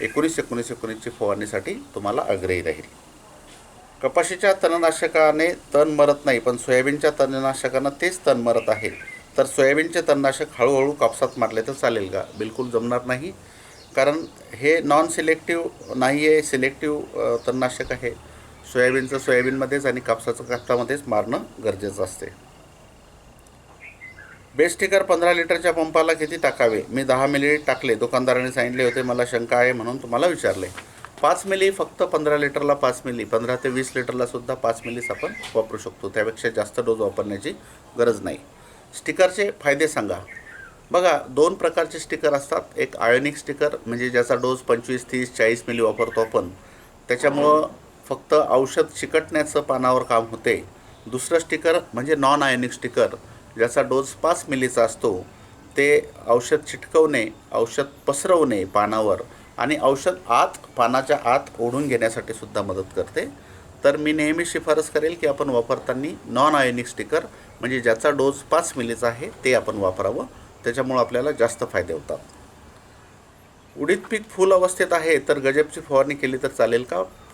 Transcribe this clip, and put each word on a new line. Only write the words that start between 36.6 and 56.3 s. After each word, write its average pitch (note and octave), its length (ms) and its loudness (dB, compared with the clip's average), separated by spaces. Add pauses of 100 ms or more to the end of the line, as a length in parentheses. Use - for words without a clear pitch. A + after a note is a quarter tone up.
डोस A2+ 200 0
वापरण्याची G2+ 540 -4 (440)
गरज A#2 240 2
नाही. E2+ 160 -8 (600)
स्टिकरचे F#3 540 0 (100)
फायदे D3 260 2
सांगा. G#2 280 -4 (760)
बघा, F3 280 4 (100)
दोन D3+ 240 4
प्रकारचे E3 460 -2
स्टिकर D#3 340 -2
असतात. C#3 280 -2 (160)
एक C3 200 -2
आयोनिक C3 400 2
स्टिकर D3 480 -2
म्हणजे A#2+ 240 -4
ज्याचा B2 260 2
डोस B2+ 240 0
पंचवीस, B2 520 -2
तीस, B2+ 240 -4
चाळीस A#2 320 2
मिली A#2 140 -2
वापरतो A2+ 400 0
आपण, G2+ 280 0 (580)
त्याच्यामुळं D3 640 2 (400)
फक्त - 260 -2 (140)
औषध C3+ 360 2
चिकटण्याचं D#3 760 -2
पानावर B2+ 420 0
काम A#2 220 0
होते. A2 400 -2 (420)
दुसरं C3 320 0
स्टिकर E3 400 0 (140)
म्हणजे C3+ 220 -2
नॉन C#3+ 280 4
आयोनिक B2 280 0
स्टिकर, A#2+ 360 0 (500)
ज्याचा A#2+ 240 2
डोस C3 280 0
पाच - 380 0
मिलीचा B2+ 360 2
असतो. G2 420 0 (520)
ते C#3+ 320 4 (180)
औषध B2 320 2